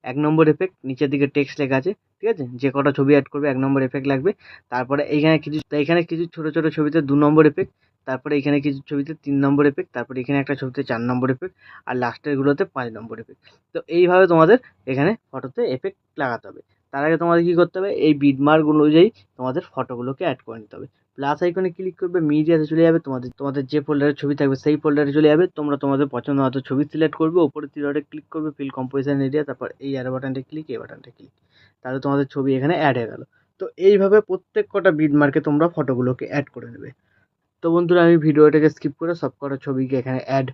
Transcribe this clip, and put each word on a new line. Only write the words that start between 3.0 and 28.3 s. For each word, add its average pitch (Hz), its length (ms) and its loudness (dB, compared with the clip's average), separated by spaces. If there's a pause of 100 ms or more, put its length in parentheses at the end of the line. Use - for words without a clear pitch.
অ্যাড 139 160 4
করবে 147 200 -4
এক 131 140 -2
নম্বর 135 240 0
এফেক্ট 135 200 -8
লাগবে। 139 240 0 (380)
তারপরে 127 400 -4
এইখানে 151 340 2
কিছু, 151 140 -8 (120)
তো 151 80 -6
এখানে 165 320 2
কিছু 165 220 -4
ছোট 160 140 -10 (100)
ছোট 160 180 0
ছবিতে 151 280 0
দু 139 220 0
নম্বর 156 220 4
এফেক্ট, 151 260 -2 (360)
তারপরে 131 300 -6
এখানে 143 280 0
কিছু 139 220 -4
ছবিতে 143 240 -6 (100)
তিন 139 180 -4
নম্বর 143 260 2
এফেক্ট, 147 280 -2
তারপরে 123 260 -8
এখানে 143 200 -4
একটা 139 160 -4
ছবিতে 135 280 -8
চার 117 260 -4
নম্বর 127 200 -2
এফেক্ট, 135 240 -6 (320)
আর 123 160 -6
লাস্টেরগুলোতে 143 600 -2 (100)
পাঁচ 123 140 -8 (100)
নম্বর 113 220 -14
এফেক্ট। - 220 -20 (340)
তো 160 40 -6 (100)
এইভাবে 180 380 4
তোমাদের 170 300 6 (300)
এখানে 139 240 0 (160)
ফটোতে 135 340 -10 (120)
এফেক্ট - 240 -8 (200)
লাগাতে 123 300 -6
হবে। - 140 -20 (320)
তার 139 120 -4
আগে 160 120 2
তোমাদের 170 280 2
কী 175 100 0
করতে 170 220 0
হবে, 190 120 -4 (160)
এই 156 160 6
বিটমার্ক 143 500 4
অনুযায়ী 151 360 6 (280)
তোমাদের 127 340 -6
ফটোগুলোকে 127 560 -8
অ্যাড 135 220 -4
করে 113 140 -14
নিতে - 160 -20
হবে। - 120 -16 (280)
প্লাস 139 240 -4
আইকনে 180 300 -2
ক্লিক 185 260 -10
করবে, 180 220 -2 (120)
মিডিয়াতে 156 360 2
চলে 160 180 2
যাবে, 165 140 4
তোমাদের, 127 380 -8
তোমাদের 139 340 -4
যে 147 100 0
ফোল্ডারে 143 400 0
ছবি 143 140 -2
থাকবে 139 280 0
সেই 151 140 2
ফোল্ডারে 147 360 0
চলে 156 160 4
যাবে। 156 160 4 (100)
তোমরা 147 280 -4
তোমাদের 139 300 0
পছন্দ 139 280 -4
মতো 131 240 0
ছবি 139 260 -2
সিলেক্ট 156 300 -2
করবে, 165 200 2
উপরে 151 260 -2
থ্রি 147 140 -16
ডটে 143 280 -4
ক্লিক 151 240 -18